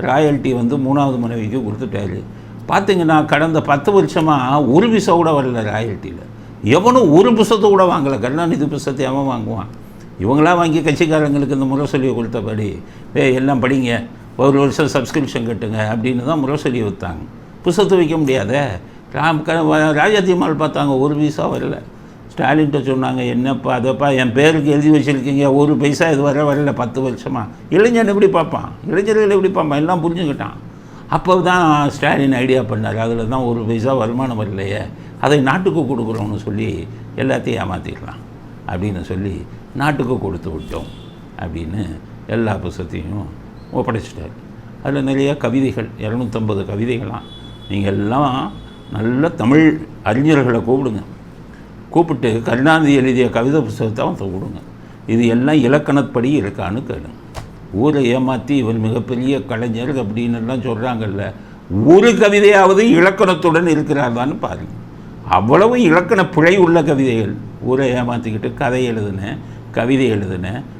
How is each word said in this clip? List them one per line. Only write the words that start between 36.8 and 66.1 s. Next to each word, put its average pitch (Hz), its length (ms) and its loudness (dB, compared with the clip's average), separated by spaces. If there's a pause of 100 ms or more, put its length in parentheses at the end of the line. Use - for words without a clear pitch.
எல்லாத்தையும் 123 460 -2
ஏமாத்திடலாம்" 87 600 -10 (460)
அப்படின்னு 95 320 -4
சொல்லி 95 340 -6 (400)
"நாட்டுக்கு 131 440 -4
கொடுத்து 90 320 -8
விட்டோம்" 78 380 -10 (520)
அப்படின்னு 82 420 -8 (440)
எல்லா 110 260 -2
புஸ்தகத்தையும் 90 760 -8 (460)
ஒப்படைச்சிட்டார். - 600 -6 (480)
அதுல 139 180 -4
நிறைய 139 360 0
கவிதைகள், 123 520 -2 (120)
இரநூத்தம்பது 110 720 -4
கவிதைகளாம். 113 560 -4 (440)
நீங்க 98 180 -2
எல்லாம் 127 640 -2 (420)
நல்ல 123 360 0
தமிழ் 156 520 4 (240)
அறிஞர்களை 123 560 2
கூப்பிடுங்க, 117 420 -2 (880)
கூப்பிட்டு 127 540 0
கருணாநிதி 143 500 2
எழுதிய 127 360 4
கவிதை 131 300 0
புஸ்தகத்தை 110 440 -4
அவன் 175 120 -2
கொடுங்க. 98 440 -8 (460)
இது 117 200 2
எல்லாம் 127 300 2
இலக்கணப்படி 139 840 2
இருக்கான்னு 98 480 -6
கேளுங்க. - 240 -10 (600)
ஊரை 127 440 2
ஏமாத்தி 131 340 -2
இவர் 117 280 0
மிகப்பெரிய 127 680 -2
கலைஞர் 117 500 -4
அப்படின்னு 117 380 -2
எல்லாம் 117 340 -4
சொல்றாங்கல்ல, 107 640 -4 (520)
ஒரு 202 280 8
கவிதையாவது 196 640 6
இலக்கணத்துடன் 180 880 4
இருக்கிறார்தான்னு 139 760 0
பாருங்க. 85 320 -8 (560)
அவ்வளவு 170 540 4
இலக்கண 175 460 4